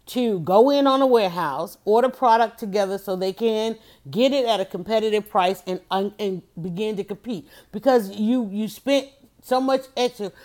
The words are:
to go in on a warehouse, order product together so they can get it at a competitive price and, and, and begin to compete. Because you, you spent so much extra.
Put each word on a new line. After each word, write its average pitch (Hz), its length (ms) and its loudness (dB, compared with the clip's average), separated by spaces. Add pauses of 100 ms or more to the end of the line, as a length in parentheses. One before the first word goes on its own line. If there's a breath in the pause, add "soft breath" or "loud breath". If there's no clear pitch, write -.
to 226 320 -2
go 196 300 6
in 285 180 4
on 269 140 4
a 269 40 4
warehouse, 170 800 0
order 240 240 2
product 226 500 2
together 196 380 -2
so 190 180 -6
they 190 160 -4
can 220 460 -2 (320 soft breath)
get 247 240 2
it 269 120 0
at 214 140 2
a 190 60 -2
competitive 214 640 -2
price 185 380 0
and, 185 120 -6 (120)
and, 196 280 -2
and 190 220 -4 (200)
begin 190 360 -6
to 196 60 -6
compete. 208 440 -10 (240 soft breath)
Because 214 460 2
you, 226 340 0
you 214 160 -6
spent 269 400 -2 (340)
so 254 200 -2
much 262 220 0 (120)
extra. 240 360 -4 (140)